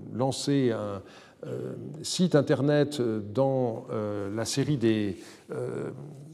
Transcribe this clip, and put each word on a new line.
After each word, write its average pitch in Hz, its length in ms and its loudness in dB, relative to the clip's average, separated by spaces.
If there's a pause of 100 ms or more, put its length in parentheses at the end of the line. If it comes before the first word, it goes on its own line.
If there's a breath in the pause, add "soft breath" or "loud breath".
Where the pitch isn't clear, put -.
(120)
lancé 131 600 2
un, 104 300 -4 (440 loud breath)
euh, - 280 -6 (280)
site - 320 2
internet, 147 640 4
euh, 113 220 0 (120)
dans, 131 600 0
euh, 104 420 -4
la 113 100 -2
série 139 340 0
des, 110 400 2 (340 loud breath)
euh, 127 380 -4 (440)